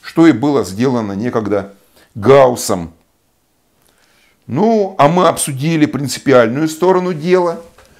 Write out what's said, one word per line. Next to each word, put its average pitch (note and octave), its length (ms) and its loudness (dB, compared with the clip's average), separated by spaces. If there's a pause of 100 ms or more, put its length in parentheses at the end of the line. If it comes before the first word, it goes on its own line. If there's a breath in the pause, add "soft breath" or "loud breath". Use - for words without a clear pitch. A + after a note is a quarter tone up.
что E3 280 2
и D3+ 40 6
было B2+ 320 -2
сделано G#2+ 480 -4
некогда G2+ 640 -4 (400 soft breath)
Гауссом. A2+ 800 2 (1500)
Ну, G3 500 -2
а C#3 120 4
мы F3 180 2
обсудили D3 600 -2
принципиальную C3 840 0
сторону F3+ 440 0
дела. E3+ 480 -2 (400 soft breath)